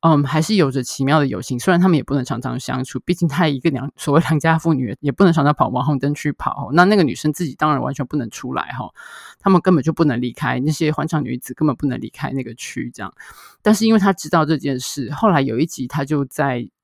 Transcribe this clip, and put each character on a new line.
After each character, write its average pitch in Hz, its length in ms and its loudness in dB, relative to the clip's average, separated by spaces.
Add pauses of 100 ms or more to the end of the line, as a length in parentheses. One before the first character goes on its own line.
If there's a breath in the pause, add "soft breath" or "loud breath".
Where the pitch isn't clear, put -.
嗯， 156 200 6
还 156 160 -2
是 208 140 0
有 156 140 4
着 127 140 -4
奇 - 220 -4
妙 147 120 4
的 147 100 2
友 113 140 -4
情， 123 160 -6
虽 185 140 0
然 175 80 4
他 185 80 4
们 175 80 4
也 139 80 0
不 - 100 -4
能 139 120 -2
常 117 160 -6
常 123 180 -4
相 131 240 -4
处， 131 220 -8
毕 180 80 -2
竟 175 120 0
她 160 220 2
一 143 100 -2
个 160 120 0
良-， 131 260 -6
所 - 180 -2
谓 143 60 6
良 156 180 2
家 160 220 2
妇 165 140 2
女， 127 260 -2
也 147 100 0
不 190 140 4
能 175 80 6
常 151 140 2
常 147 80 4
跑 120 160 0
往 127 160 -2
红 147 120 2
灯 143 160 -2
区 147 200 -4
跑。 - 400 -6
那 175 100 6
那 208 140 4
个 185 60 4
女 123 120 0
生 151 160 -2
自 175 140 -4
己 131 100 -8
当 151 160 0
然 131 100 0
完 131 120 -4
全 135 120 -6
不 147 120 -6
能 117 120 -4
出 127 240 -10
来 - 240 -6
吼， 113 160 -10 (460 loud breath)
他 196 100 0
们 185 120 6
根 185 120 4
本 147 80 4
就 151 120 0
不 170 100 0
能 123 160 2
离 123 140 -4
开， 127 260 -2
那 147 120 0
些 151 200 0
欢 151 160 -4
唱 151 160 -2
女 123 140 -6
子 127 160 -12
根 - 120 -2
本 143 100 2
不 147 120 -4
能 123 140 -2
离 110 80 -10
开 135 220 -8
那 135 120 -4
个 113 120 -10
区 120 380 -10
这 - 80 -14
样。 - 120 -10 (480 loud breath)
但 220 120 6
是 214 120 2
因 220 80 6
为 220 60 6
她 196 120 4
知 170 180 -4
道 160 160 2
这 151 120 0
件 139 200 -4
事， 123 360 -8
后 214 160 2
来 165 100 4
有 131 180 -2
一 147 80 2
集 135 220 -8
她 143 160 -2
就 143 220 -2
在 127 420 -4 (160)